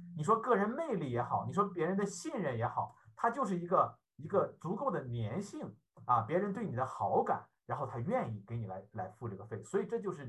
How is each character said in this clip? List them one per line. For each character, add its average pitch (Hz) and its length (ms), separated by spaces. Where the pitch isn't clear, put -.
你 147 60
说 220 180
个 254 140
人 202 160
魅 285 240
力 151 160
也 120 100
好， 120 280
你 127 40
说 202 120
别 170 200
人 185 120
的 202 100
信 320 260
任 156 240
也 110 80
好， - 300
它 233 120
就 254 160
是 190 120
一 170 100
个， 170 320
一 151 140
个 185 180
足 185 160
够 277 120
的 170 120
粘 120 420
性 285 340
啊， 120 160
别 147 160
人 202 140
对 226 120
你 131 120
的 123 100
好 - 360
感， 170 220
然 131 120
后 139 80
他 113 120
愿 143 360
意 98 120
给 113 100
你 110 100
来， 92 160
来 95 180
付 - 180
这 95 80
个 - 80
费， - 180
所 - 160
以 220 60
这 226 160
就 190 100
是 143 180